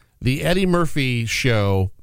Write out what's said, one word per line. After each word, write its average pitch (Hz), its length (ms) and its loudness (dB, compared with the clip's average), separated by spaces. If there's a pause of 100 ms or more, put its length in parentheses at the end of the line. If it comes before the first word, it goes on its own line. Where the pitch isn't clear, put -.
(220)
The 139 220 -2
Eddie 185 220 0
Murphy 139 600 0
show 101 640 0 (120)